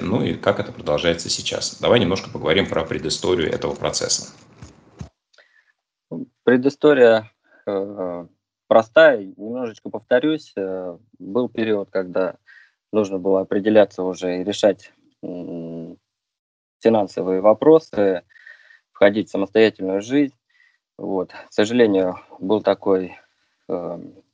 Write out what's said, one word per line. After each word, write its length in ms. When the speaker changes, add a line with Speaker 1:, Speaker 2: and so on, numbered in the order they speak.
Speaker 1:
ну 200
и 120
как 260
это 100
продолжается 600
сейчас. 500
Давай 180
немножко 300
поговорим 380
про 180
предысторию 680
этого 240
процесса. 600
Speaker 2:
Предыстория, 880
э, 600
простая, 560
немножечко 640
повторюсь. 680
Э, 420
был 300
период, 400
когда 460
нужно 220
было 240
определяться 640
уже 380
и 40
решать, 480
м, 760
финансовые 600
вопросы, 800
входить 360
в 20
самостоятельную 720
жизнь. 320
Вот. 320
К 180
сожалению, 720
был 220
такой, 560
э, 280